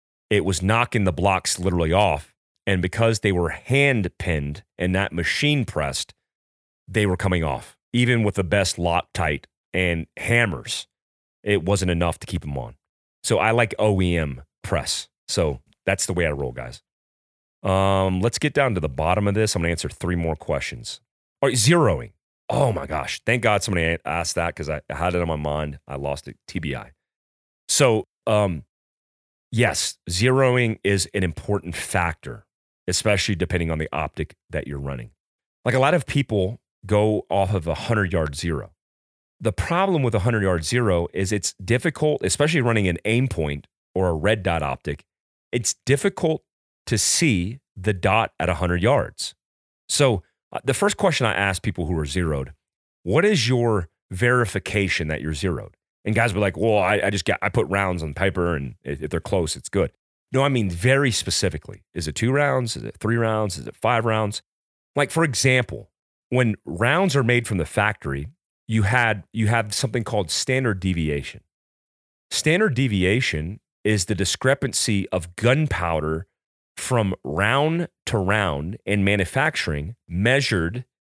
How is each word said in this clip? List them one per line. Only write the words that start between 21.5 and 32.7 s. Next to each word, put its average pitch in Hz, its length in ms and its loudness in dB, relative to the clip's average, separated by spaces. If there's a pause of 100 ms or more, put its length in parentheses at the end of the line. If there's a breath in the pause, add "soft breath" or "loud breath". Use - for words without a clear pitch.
zeroing. 113 540 4 (380)
Oh 123 240 2
my - 120 -6
gosh. - 400 -6
Thank 117 180 2
God 104 200 4
somebody 90 220 0
a-, 82 200 0
asked 85 300 -4
that 85 220 -2
'cause 73 120 -6
I 73 200 -6
had 85 260 -2
it 87 60 0
on 85 80 0
my 78 80 -2
mind. 76 500 -4
I 71 80 -10
lost 71 320 -6
it. - 100 -16 (100)
T - 120 -6
B 69 160 -4
I. 52 160 -12 (800)
So, 117 380 4 (180)
um, 104 400 0 (880)
yes, 110 440 0 (120)
zeroing 123 720 2
is 98 300 0
an 98 100 -2
important 87 520 -4
factor, 85 720 -4 (420)